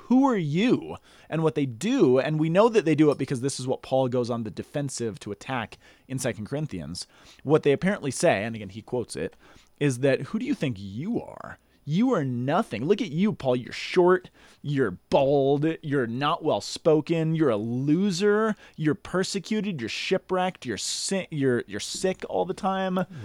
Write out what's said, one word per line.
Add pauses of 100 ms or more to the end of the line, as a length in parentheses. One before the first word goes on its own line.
Who
are
you?" (320)
And
what
they
do,
and
we
know
that
they
do
it
because
this
is
what
Paul
goes
on
the
defensive
to
attack (280)
in
Second
Corinthians. (340)
What
they
apparently
say,
and
again,
he
quotes
it, (460)
is
that,
"Who
do
you
think
you
are?" (260)
You
are
nothing.
Look
at
you,
Paul.
You're
short. (320)
You're (100)
bald. (180)
You're
not
well-spoken.
You're
a
loser. (220)
You're
persecuted.
You're
shipwrecked.
You're
si-,
you're,
you're
sick
all
the
time. (180)